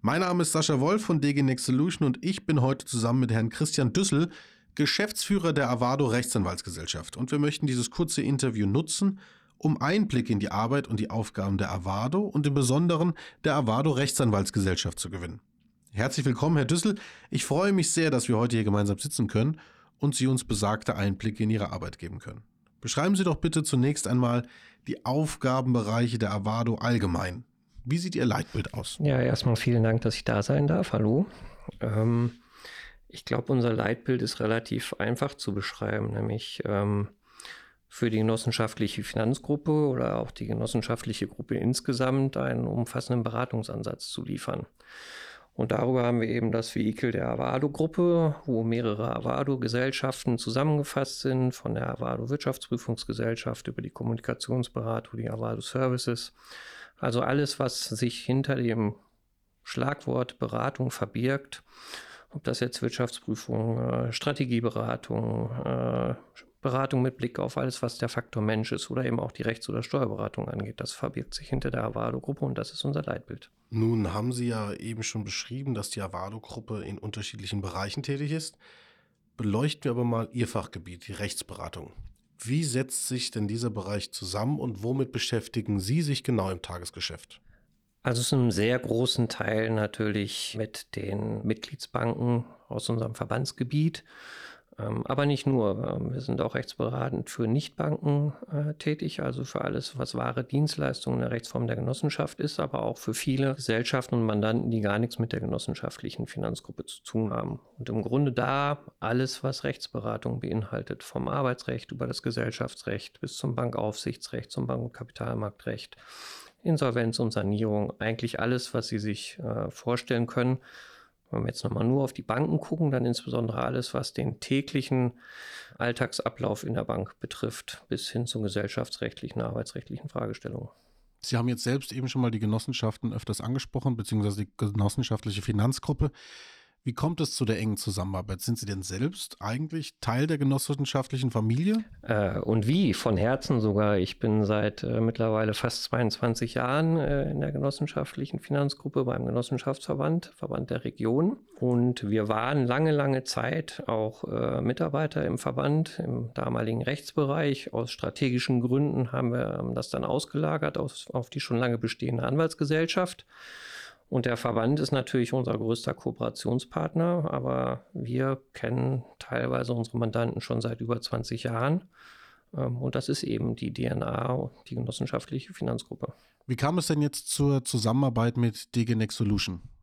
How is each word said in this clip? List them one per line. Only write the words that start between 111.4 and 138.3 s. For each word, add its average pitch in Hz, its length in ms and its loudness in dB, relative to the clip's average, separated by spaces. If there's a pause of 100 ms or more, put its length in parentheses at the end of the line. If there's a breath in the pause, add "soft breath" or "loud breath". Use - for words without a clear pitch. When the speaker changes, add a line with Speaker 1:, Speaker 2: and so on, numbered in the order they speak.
Speaker 2:
über 127 120 -4
das 123 160 -4
Gesellschaftsrecht - 1000 -4
bis - 160 -8
zum 127 180 -2
Bankaufsichtsrecht, 120 960 -4
zum 131 160 -2
Bank- 123 160 -2
und 120 100 -8
Kapitalmarktrecht, 113 1000 -8 (680 loud breath)
Insolvenz 123 560 2
und 117 120 2
Sanierung, 104 680 0
eigentlich 113 400 -2
alles, 120 320 0
was 117 160 -2
Sie 107 100 -2
sich, 107 400 -4
äh, 110 320 -4
vorstellen 120 560 -2
können. 127 300 0 (760 loud breath)
Wenn 113 100 -2
wir - 60 -2
jetzt - 160 -6
nochmal 110 200 0
nur 131 200 4
auf 127 100 -2
die - 80 -10
Banken 156 380 0
gucken, 160 320 0
dann 127 120 2
insbesondere 120 600 0
alles, 123 320 -2
was - 180 -4
den - 260 -2
täglichen 135 720 0 (640 loud breath)
Alltagsablauf - 840 -2
in - 120 -2
der - 100 -2
Bank - 340 -4
betrifft, - 720 -8
bis - 200 -4
hin 117 180 -2
zu 110 140 -4
gesellschaftsrechtlichen, 104 1000 -4
arbeitsrechtlichen - 640 -6
Fragestellungen. - 640 -6 (520 soft breath)
Speaker 1:
Sie - 140 -2
haben 117 140 2
jetzt 120 140 -2
selbst 131 280 0
eben 131 160 -4
schon 127 140 0
mal 120 100 4
die 110 80 0
Genossenschaften 110 720 0
öfters - 300 -4
angesprochen, 127 560 -2
beziehungsweise 104 480 0
die - 100 -20
genossenschaftliche 104 880 0
Finanzgruppe. 127 680 2 (760 loud breath)
Wie 120 60 -2
kommt 156 260 0
es 147 160 0
zu 127 100 2
der 110 120 2
engen 104 200 0
Zusammenarbeit? 95 640 -2